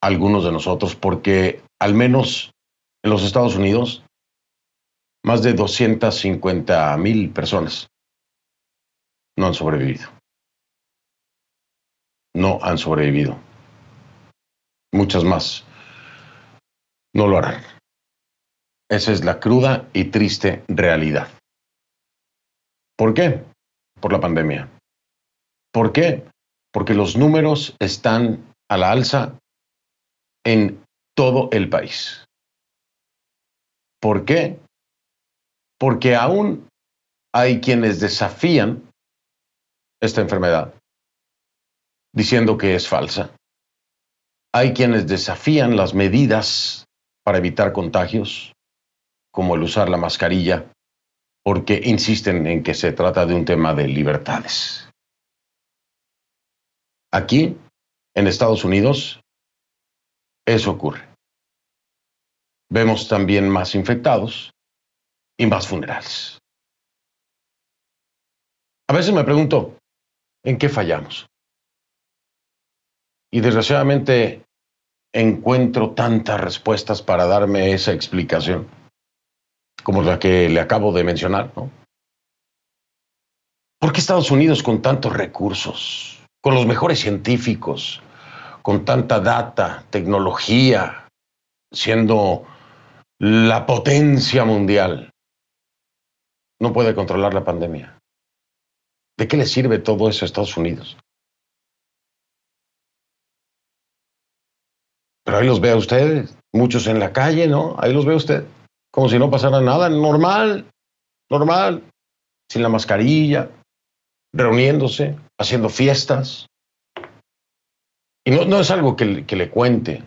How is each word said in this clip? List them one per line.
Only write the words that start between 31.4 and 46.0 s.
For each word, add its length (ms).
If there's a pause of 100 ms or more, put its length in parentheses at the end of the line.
el 180
país. 580 (1700)
¿Por 240
qué? 360 (1200)
Porque 340
aún 540 (680)
hay 260
quienes 380
desafían 880 (1120)
esta 200
enfermedad, 520 (1400)
diciendo 420
que 200
es 100
falsa. 480 (1200)
Hay 200
quienes 340
desafían 680
las 160
medidas 920 (400)